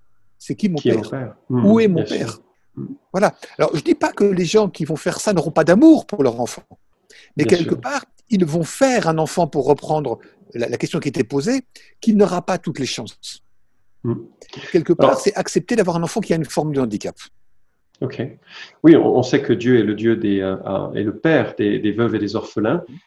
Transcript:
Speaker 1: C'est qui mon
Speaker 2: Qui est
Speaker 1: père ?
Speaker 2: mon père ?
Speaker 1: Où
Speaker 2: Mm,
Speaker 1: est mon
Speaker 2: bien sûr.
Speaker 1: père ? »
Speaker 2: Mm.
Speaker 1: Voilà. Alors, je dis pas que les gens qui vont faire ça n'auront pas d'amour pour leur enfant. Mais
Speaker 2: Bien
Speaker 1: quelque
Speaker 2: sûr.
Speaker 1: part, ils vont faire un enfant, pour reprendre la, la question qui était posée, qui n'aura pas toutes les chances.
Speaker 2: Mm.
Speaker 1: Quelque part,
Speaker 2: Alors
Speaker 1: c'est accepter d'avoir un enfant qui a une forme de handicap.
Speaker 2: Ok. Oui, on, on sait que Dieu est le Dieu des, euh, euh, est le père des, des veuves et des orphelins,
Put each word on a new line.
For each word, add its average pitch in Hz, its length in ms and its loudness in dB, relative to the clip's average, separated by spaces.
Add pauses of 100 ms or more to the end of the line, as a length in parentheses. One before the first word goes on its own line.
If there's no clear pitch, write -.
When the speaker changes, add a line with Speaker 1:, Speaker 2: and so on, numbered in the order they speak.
(380)
Speaker 1:
C'est - 180 -10
qui 208 140 -2
mon 160 80 -4
Speaker 2:
Qui - 120 -2
est 113 40 4
Speaker 1:
père ? 110 100 0
Speaker 2:
mon - 60 -10
père ? 127 260 -10 (140)
Speaker 1:
Où 196 280 4
Speaker 2:
Mm, 226 40 4
Speaker 1:
est 220 60 4
mon 180 160 2
Speaker 2:
bien - 20 -4
sûr. - 120 -6
Speaker 1:
père ? » 123 220 -6 (360)
Speaker 2:
Mm. 139 100 -10 (260)
Speaker 1:
Voilà. 190 240 0 (220)
Alors, 156 180 0
je 151 60 -4
dis 339 140 0
pas - 160 -2
que - 120 -2
les 185 220 2
gens 208 240 2
qui - 160 -6
vont 156 120 -4
faire - 220 -6
ça 214 140 0
n'auront 165 180 0
pas 160 120 2
d'amour 240 420 6
pour - 160 -4
leur 120 180 0
enfant. - 220 -8 (760)
Mais 147 80 0
Speaker 2:
Bien 180 120 4
Speaker 1:
quelque 165 140 -4
Speaker 2:
sûr. 147 100 -4
Speaker 1:
part, 262 240 -6 (260)
ils 185 140 2
vont 160 180 -2
faire 247 440 0
un 160 100 0
enfant, 160 300 -2
pour 139 180 -2
reprendre 139 540 -2 (340)
la, 117 160 -4
la 120 80 -4
question - 220 -4
qui 143 100 -4
était 127 140 -2
posée, 185 400 -2 (360)
qui 220 140 2
n'aura 180 300 2
pas 185 160 -4
toutes - 180 -8
les 135 80 -4
chances. - 580 -12 (600)
Speaker 2:
Mm. 117 100 -2 (580)
Speaker 1:
Quelque 170 220 2
part, 143 160 4
Speaker 2:
Alors 131 100 2
Speaker 1:
c'est - 160 -2
accepter 190 400 -4
d'avoir 185 220 0
un 170 60 -2
enfant 190 180 -4
qui - 100 -6
a 170 40 2
une 160 100 -2
forme 156 280 -4
de 135 60 -2
handicap. 104 360 -4 (840)
Speaker 2:
Ok. 123 200 -6 (640)
Oui, 160 120 10
on, - 220 4
on 127 60 2
sait - 180 0
que - 100 -2
Dieu 117 280 2
est 104 40 2
le 104 120 0
Dieu 113 200 0
des, 101 240 0
euh, 95 160 -2 (100)
euh, 95 280 -6
est 107 100 -4
le 107 140 -4
père 147 400 0
des, 104 220 0
des 104 120 0
veuves 110 240 -2
et 104 40 -2
des 104 160 -4
orphelins, 117 480 -2 (240)